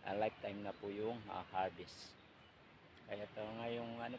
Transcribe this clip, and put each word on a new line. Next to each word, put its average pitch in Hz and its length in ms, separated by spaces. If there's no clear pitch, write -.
ah, 98 80
lifetime 101 480
na 98 80
po 101 160
yung, 107 400
ah, 92 240
harvest. 92 640
Kaya 104 200
ito 107 160
ngayong, 117 400
ano 120 180